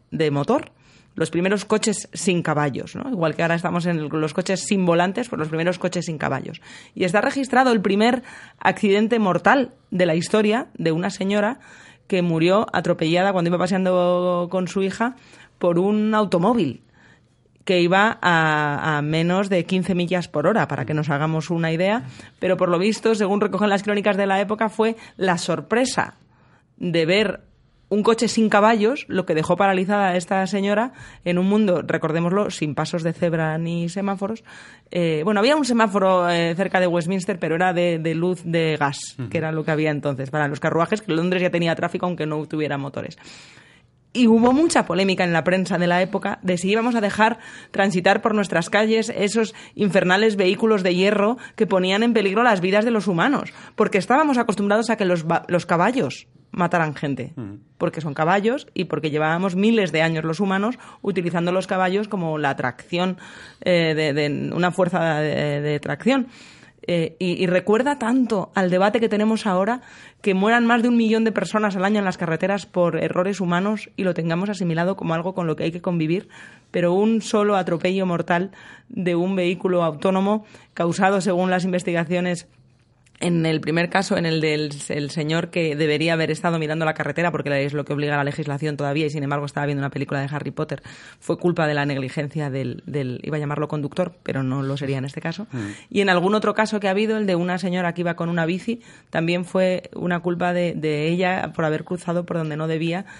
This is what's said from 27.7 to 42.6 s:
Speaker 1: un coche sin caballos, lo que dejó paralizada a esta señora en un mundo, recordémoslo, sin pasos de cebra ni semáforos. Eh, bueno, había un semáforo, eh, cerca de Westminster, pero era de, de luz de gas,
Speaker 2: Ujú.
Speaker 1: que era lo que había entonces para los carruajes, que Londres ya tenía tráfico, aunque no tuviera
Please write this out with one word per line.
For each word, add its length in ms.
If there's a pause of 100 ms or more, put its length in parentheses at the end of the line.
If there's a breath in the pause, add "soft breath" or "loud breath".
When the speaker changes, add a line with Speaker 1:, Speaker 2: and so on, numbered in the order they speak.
Speaker 1:
un 140
coche 260
sin 200
caballos, 600
lo 180
que 80
dejó 220
paralizada 520
a 80
esta 300
señora 460 (320 loud breath)
en 140
un 80
mundo, 360
recordémoslo, 680
sin 240
pasos 280
de 100
cebra 460
ni 300
semáforos. 540 (480 loud breath)
Eh, 340
bueno, 160
había 160
un 80
semáforo, 640
eh, 280
cerca 240
de 80
Westminster, 500
pero 160
era 180
de, 260
de 160
luz 300
de 320
gas, 420
Speaker 2:
Ujú. 100
Speaker 1:
que 100
era 140
lo 120
que 60
había 200
entonces 400
para 180
los 100
carruajes, 420
que 120
Londres 300
ya 80
tenía 240
tráfico, 320
aunque 200
no 200
tuviera 300